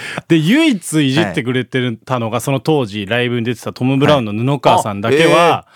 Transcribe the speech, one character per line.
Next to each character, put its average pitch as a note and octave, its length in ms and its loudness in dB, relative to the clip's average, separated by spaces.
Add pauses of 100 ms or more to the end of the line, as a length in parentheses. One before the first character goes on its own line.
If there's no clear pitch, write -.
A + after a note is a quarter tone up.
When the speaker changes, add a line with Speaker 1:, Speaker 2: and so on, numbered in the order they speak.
(280)
Speaker 1:
で、 E3 100 4
唯 B3+ 320 2
一 D#3 380 0
い C3 40 0
じ C3 100 0
っ G2+ 120 -2
て D3+ 100 -4
く B2 100 -4
れ B2 120 -2
て B2 280 -4
た B2+ 260 -4
の A2+ 100 -4
が、 A2 60 -4
Speaker 2:
は - 40 0
い。 - 20 -10
Speaker 1:
そ C#3+ 100 -4
の C3+ 80 0
当 D3 260 0
時 G2+ 200 -8
ラ A#2 160 -2
イ B2 80 -2
ブ A#2+ 100 -2
に A2 60 -4
出 A#2+ 100 -4
て - 60 -18
た A2 120 -10
ト B2+ 120 -4
ム・ C3+ 120 2
ブ C#3 80 2
ラ D3 120 4
ウ B2+ 40 0
ン A2+ 40 -4
の G#2 80 -6
布 B2 260 -2
川 A#2+ 220 2
さ A2 120 -4
ん G2+ 80 -8
だ A2+ 100 0
け D#3+ 160 4
は、 E3 40 4
Speaker 2:
は - 0 -
い。 - 20 4
あ、 D#3+ 320 2 (100)